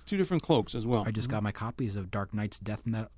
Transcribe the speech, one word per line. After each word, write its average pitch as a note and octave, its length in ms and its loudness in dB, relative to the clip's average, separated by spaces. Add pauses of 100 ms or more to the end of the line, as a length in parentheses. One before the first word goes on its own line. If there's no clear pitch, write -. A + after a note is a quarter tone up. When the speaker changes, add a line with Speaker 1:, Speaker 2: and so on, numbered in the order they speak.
Speaker 1:
two G3+ 100 -2
different F3+ 260 2
cloaks A#2+ 320 4
as A#2 120 -2
well. A#2 200 4
Speaker 2:
I A#2 40 0
just A2 180 -2
Speaker 1:
Mm-hmm. A#2 80 -2
Speaker 2:
got G#2 60 0
my G#2 100 0
copies A2 440 -4
of F#2 140 -6
Dark G2+ 220 -2
Knight's G#2 260 -2
Death G#2+ 280 -6
Metal, A2+ 320 -2